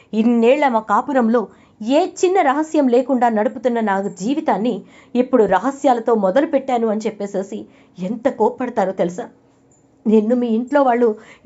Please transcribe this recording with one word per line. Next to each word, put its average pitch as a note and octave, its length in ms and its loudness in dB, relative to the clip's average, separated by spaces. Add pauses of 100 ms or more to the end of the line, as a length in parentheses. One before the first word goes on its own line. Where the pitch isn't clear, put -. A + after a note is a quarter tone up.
(140)
ఇన్నేళ్ల A#3+ 540 4
మా A3+ 120 0
కాపురంలో A#3 680 0 (340)
ఏ C#4+ 240 2
చిన్న F#4 340 0
రహస్యం D4 480 0
లేకుండా B3 400 2
నడుపుతున్న A3+ 520 -2
నా G3 220 0
జీవితాన్ని A3 800 -4 (320)
ఇప్పుడు B3 300 2
రహస్యాలతో A#3 720 0
మొదలుపెట్టాను" B3+ 720 0
అని G#3+ 200 -2
చెప్పేసేసి G#3 600 -8 (360)
ఎంత A3+ 260 -4
కోప్పడతారో A#3 640 -2
తెలుసా? F#3 360 -6 (800)
"నిన్ను A3 300 2
మీ B3 100 -2
ఇంట్లో B3+ 360 0
వాళ్ళు A#3+ 340 2 (300)